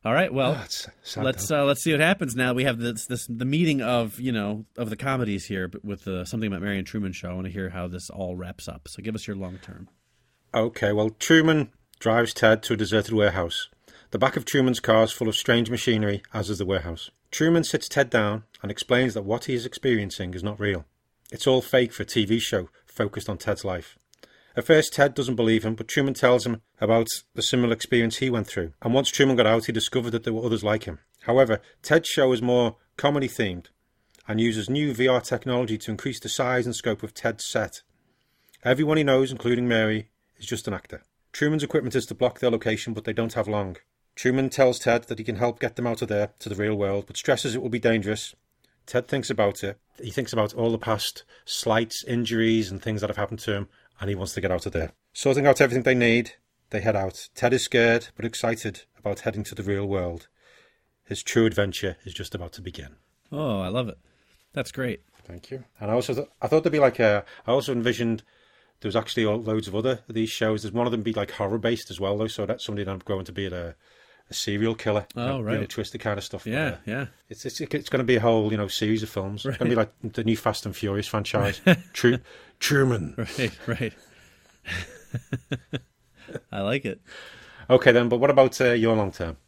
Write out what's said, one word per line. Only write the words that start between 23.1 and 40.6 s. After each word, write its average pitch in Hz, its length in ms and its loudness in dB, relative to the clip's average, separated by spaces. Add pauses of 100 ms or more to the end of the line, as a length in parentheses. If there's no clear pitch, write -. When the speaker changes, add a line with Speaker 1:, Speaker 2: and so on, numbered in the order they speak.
Speaker 2:
on 95 80 -6
Ted's - 260 -4
life. 90 340 -8 (580)
At 120 100 -2
first, 156 280 4
Ted 139 200 4
doesn't 127 220 -2
believe 113 280 4
him, 110 120 -2
but - 120 -10
Truman 135 280 0
tells 123 280 4
him 117 200 -6 (180)
about 113 240 4 (300)
the 113 80 -4
similar 123 300 2
experience 117 440 0
he 131 140 -2
went 110 160 -2
through. 82 340 -6
And 117 100 -2
once 131 200 2
Truman 135 240 4
got 117 100 6
out, 113 200 4
he - 60 -4
discovered 117 400 -2
that 117 120 -4
there 117 100 -4
were 113 100 -4
others 110 200 -2
like 107 220 0
him. 82 120 -10 (260)
However, 120 380 4 (220)
Ted's 160 260 2
show 131 220 4
is 117 100 2
more 123 360 2 (180)
comedy-themed 123 720 -2 (600)
and 110 140 0
uses 110 260 0
new 143 280 0
V 127 120 2
R 123 140 4
technology 123 560 -2
to 110 140 -8
increase 117 280 -6
the 107 100 -12
size 127 360 0
and 120 100 -4
scope - 280 -4
of 107 100 -12
Ted's - 320 -4
set. - 380 -4 (800)
Everyone 147 340 4
he 151 60 4
knows, 131 280 4
including 120 360 2
Mary, 110 420 2 (280)
is - 100 -16
just - 200 -6